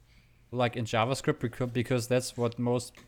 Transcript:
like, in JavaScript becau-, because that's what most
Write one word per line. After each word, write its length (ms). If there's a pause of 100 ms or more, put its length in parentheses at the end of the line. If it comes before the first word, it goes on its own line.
(520)
like, 240
in 100
JavaScript 540
becau-, 320
because 360
that's 280
what 240
most 340 (140)